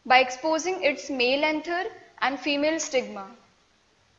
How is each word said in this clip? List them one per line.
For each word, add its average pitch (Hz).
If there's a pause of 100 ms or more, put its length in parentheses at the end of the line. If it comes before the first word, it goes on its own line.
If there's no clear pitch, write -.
by 254
exposing 320
its 277
male 262
anther 320 (360)
and 269
female 302
stigma. 208 (920)